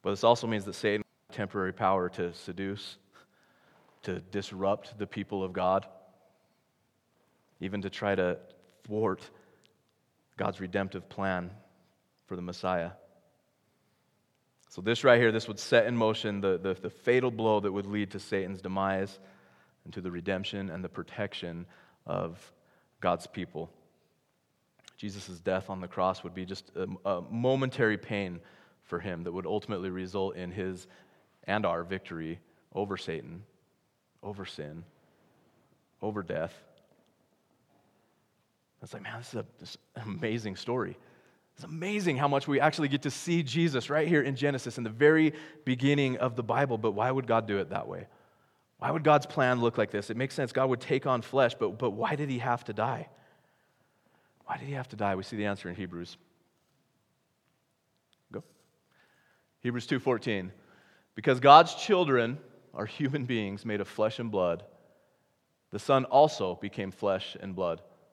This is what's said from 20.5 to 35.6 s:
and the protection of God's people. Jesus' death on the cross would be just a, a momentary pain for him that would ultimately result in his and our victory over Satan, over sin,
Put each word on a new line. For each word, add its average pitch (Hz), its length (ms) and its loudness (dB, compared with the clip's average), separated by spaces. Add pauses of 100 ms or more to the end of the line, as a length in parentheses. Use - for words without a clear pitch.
and 90 120 -8
the 85 60 -8
protection 87 800 -8 (380)
of 90 460 -8 (480)
God's 90 280 -2
people. 82 420 -10 (1300)
Jesus' 95 460 -12
death 95 280 -2
on 92 120 -8
the 90 60 -10
cross 92 360 -2
would 87 100 -10
be 92 120 -8
just 92 320 -12
a, 92 100 -4 (220)
a 90 200 0
momentary 127 680 0
pain 92 420 -6 (440)
for 85 160 -8
him 85 240 -8
that 85 100 -8
would 92 120 -6
ultimately 98 440 -4
result 92 480 -6
in 90 120 -8
his 92 380 -8 (560)
and 104 220 0
our 85 180 0
victory 85 560 -8 (340)
over 98 220 -2
Satan, 80 480 -10 (800)
over 101 240 -10
sin, 78 400 -12 (1160)